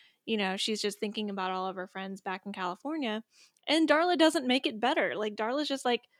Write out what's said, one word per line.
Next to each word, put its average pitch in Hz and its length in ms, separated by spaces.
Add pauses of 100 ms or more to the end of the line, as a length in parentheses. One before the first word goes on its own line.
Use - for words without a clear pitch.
(260)
you 220 100
know, 190 200
she's 208 260
just 202 180
thinking 214 300
about 190 220
all 185 160
of 190 80
her 185 100
friends 190 340
back 190 260
in 202 60
California, 220 680 (460)
and 311 200
Darla 339 300
doesn't 311 280
make 254 200
it 226 140
better, 240 360
like, 214 200
Darla's 254 320
just 269 160
like, 240 180 (180)